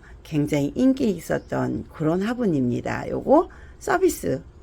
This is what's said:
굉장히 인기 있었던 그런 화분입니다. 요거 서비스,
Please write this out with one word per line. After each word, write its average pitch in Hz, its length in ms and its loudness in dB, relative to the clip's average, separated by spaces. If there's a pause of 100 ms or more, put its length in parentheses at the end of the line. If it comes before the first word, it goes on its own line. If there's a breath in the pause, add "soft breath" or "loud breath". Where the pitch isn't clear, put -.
(240 soft breath)
굉장히 147 520 0
인기 262 360 2
있었던 135 800 -4
그런 165 300 0
화분입니다. 127 880 -2
요거 254 400 2 (300 loud breath)
서비스, 311 640 0 (220)